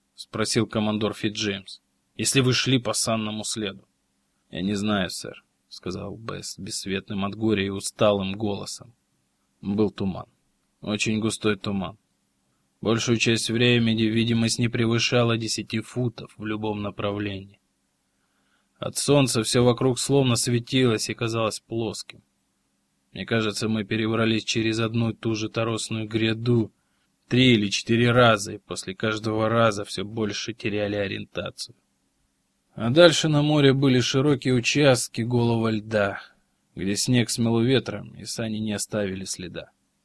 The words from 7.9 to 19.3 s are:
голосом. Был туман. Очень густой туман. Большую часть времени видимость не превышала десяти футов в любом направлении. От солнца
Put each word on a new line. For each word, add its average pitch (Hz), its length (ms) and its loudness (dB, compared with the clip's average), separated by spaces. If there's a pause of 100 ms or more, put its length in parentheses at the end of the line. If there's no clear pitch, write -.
голосом. 101 600 -8 (680)
Был 101 300 0
туман. 95 340 -6 (560)
Очень 107 400 -2
густой 107 340 0
туман. 95 420 -6 (840)
Большую 113 360 2
часть 113 320 2
времени 113 540 2
видимость 113 560 2
не 120 80 2
превышала 117 680 2
десяти 113 420 -4
футов 117 580 -6
в 107 80 -12
любом 107 360 -4
направлении. 101 760 -6 (1200)
От - 200 -8
солнца 131 460 2